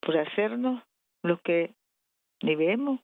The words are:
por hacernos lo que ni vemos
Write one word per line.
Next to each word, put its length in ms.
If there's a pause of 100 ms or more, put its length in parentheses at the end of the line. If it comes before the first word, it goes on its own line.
por 160
hacernos 640 (400)
lo 180
que 320 (680)
ni 140
vemos 480